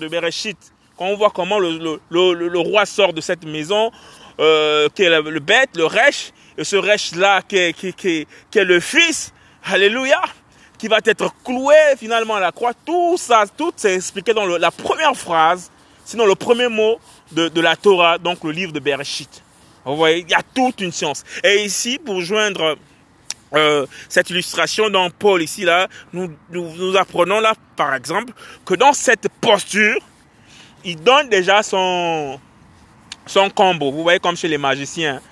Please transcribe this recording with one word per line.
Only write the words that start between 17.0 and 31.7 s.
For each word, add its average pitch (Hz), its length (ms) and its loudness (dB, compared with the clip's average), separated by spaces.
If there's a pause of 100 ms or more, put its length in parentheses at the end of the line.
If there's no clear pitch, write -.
de, 165 180 -2
de 165 120 -4
la 165 160 2
Torah, 175 420 4
donc 175 240 -6
le 156 80 -6
livre 165 220 -8
de 151 80 -6
Bereshit. 139 600 -6 (420)
Vous 135 120 -6
voyez, 160 220 2
il 175 120 -8
y 190 40 0
a 175 80 2
toute - 380 -2
une 180 120 -6
science. 151 320 -6 (200)
Et 202 200 4
ici, 240 400 -6
pour 196 180 -6
joindre, 175 540 -2 (800)
euh, 151 320 2 (220)
cette - 220 0
illustration 175 600 -2
dans 185 200 0
Paul 196 320 0
ici, 160 200 -8
là, 175 260 2 (240)
nous, 180 180 -8 (200)
nous, 170 260 -8
nous 185 200 -2
apprenons 180 440 0
là, 220 140 2 (220)
par 143 180 -2
exemple, 160 380 -6 (320)
que 185 100 -2
dans 254 180 6
cette 233 360 0 (120)
posture, 214 580 2 (840)
il 175 120 -8
donne 254 320 2
déjà 196 340 2
son, 170 800 -2 (840)